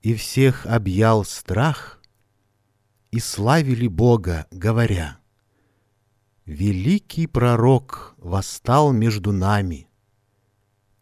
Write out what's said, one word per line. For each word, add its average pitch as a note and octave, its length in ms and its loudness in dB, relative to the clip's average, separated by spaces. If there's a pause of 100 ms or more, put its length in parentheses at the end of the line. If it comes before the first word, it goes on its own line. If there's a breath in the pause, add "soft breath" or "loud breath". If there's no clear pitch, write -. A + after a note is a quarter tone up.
И A2+ 140 -2
всех C3 500 0
объял G#2+ 580 2
страх, - 760 -4 (1080)
и A#2 80 -4
славили B2 680 0
Бога, F2+ 640 2
говоря: F#2+ 720 -2 (1300)
"Великий G2+ 840 -2
пророк B2 920 0
восстал A#2+ 760 0
между G#2+ 380 0
нами, F#2+ 560 -2 (1160)